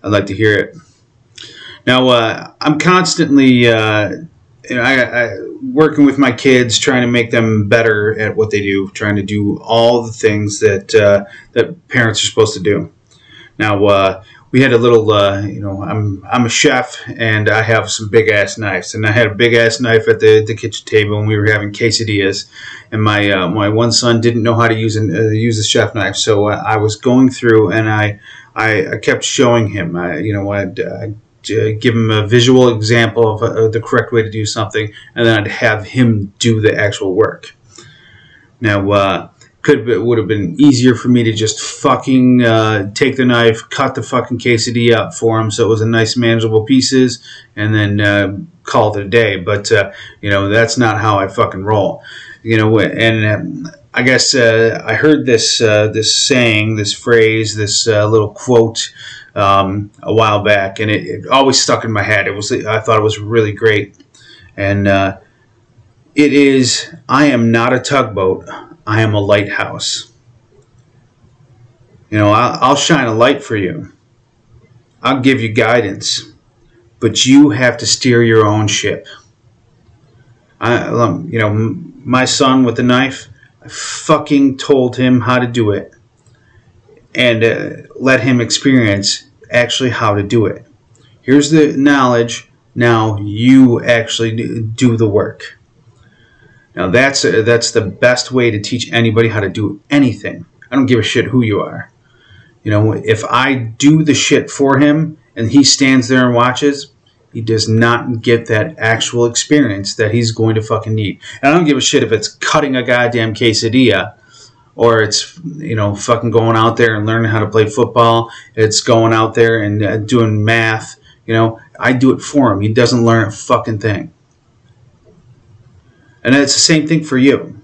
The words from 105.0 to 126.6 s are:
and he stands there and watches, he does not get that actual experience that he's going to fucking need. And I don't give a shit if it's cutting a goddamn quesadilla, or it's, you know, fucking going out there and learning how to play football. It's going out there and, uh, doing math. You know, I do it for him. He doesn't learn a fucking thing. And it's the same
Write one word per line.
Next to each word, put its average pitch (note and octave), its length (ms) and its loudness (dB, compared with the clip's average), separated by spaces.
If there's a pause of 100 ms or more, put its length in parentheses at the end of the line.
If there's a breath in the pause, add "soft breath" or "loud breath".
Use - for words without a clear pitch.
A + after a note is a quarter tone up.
and A2+ 140 -4
he C#3 140 6
stands C3 460 2
there B2+ 160 2
and A#2+ 100 0
watches, B2+ 560 0 (400)
he A2+ 80 -10
does A2 300 -2
not A#2 520 0
get A#2 260 0
that G#2+ 320 -2
actual A2+ 460 0
experience A#2 720 0
that G#2+ 180 0
he's A#2 180 0
going A2+ 240 0
to A2 60 -2
fucking A2 340 -4
need. G#2 260 -6 (200 loud breath)
And C#3+ 120 2
I - 20 4
don't F3 100 4
give D3 120 2
a - 40 -2
shit C3 220 0
if G#2+ 80 -2
it's A2 160 -2
cutting C#3+ 480 -2
a B2+ 80 -2
goddamn A#2 520 -2
quesadilla, A2 800 0 (600 soft breath)
or A#2 240 4
it's, - 380 -4 (160)
you - 180 -8
know, G#2 220 -2
fucking - 360 -4
going A2+ 260 2
out A#2 180 2
there A#2 220 2
and G#2 80 -4
learning A2+ 260 -2
how A2 80 -2
to G#2+ 80 -2
play G#2+ 180 2
football. A#2 640 0 (260 loud breath)
It's A2 260 0
going A2+ 320 2
out A2+ 200 0
there A2+ 300 2
and, G#2 180 -2
uh, G#2+ 180 -2
doing G#2+ 440 0
math. A2+ 540 -2 (280 soft breath)
You A2+ 80 -4
know, A2+ 280 0 (180 loud breath)
I B2 140 2
do C3 180 4
it - 80 -2
for C3 320 0
him. G2 80 -2
He G#2+ 140 -2
doesn't A#2+ 320 2
learn A2+ 240 2
a - 20 -12
fucking - 480 -4
thing. G2 340 -6 (2000 soft breath)
And B2+ 100 4
it's C#3 200 2
the - 40 -4
same D#3 280 2